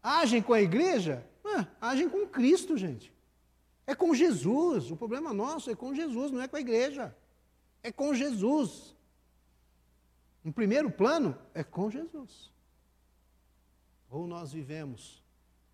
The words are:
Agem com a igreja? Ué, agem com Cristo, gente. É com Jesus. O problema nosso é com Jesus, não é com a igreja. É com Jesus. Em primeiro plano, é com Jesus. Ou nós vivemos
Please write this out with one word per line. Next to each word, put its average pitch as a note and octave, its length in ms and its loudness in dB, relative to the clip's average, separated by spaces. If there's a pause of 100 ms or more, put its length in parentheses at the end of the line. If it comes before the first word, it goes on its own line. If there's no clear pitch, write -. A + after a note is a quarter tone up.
Agem B3 400 4
com A#3 120 4
a A3 80 8
igreja? F#3+ 640 2 (200)
Ué, F#4 220 -2 (120)
agem C4 300 0
com G4 180 -2
Cristo, E4 480 2
gente. E3 380 -6 (760)
É C#4 60 -2
com E4+ 220 4
Jesus. A#3+ 760 2
O E3 40 -8
problema A#3+ 380 -6
nosso B3+ 360 -4
é A3 60 -4
com C4 180 -8
Jesus, C#4 380 -4
não B3 100 -4
é C4 60 -6
com C#4 80 -10
a D4+ 60 -4
igreja. B3 540 -2 (680)
É - 80 -10
com C#4+ 220 0
Jesus. B3+ 840 0 (1500)
Em D#3+ 80 -6
primeiro A#3 400 2
plano, A#3+ 460 2 (160)
é E3 100 -6
com G3 260 -4
Jesus. C#4+ 600 -14 (1600)
Ou D#3 180 -10
nós E3+ 260 -12
vivemos D3 680 -12 (500)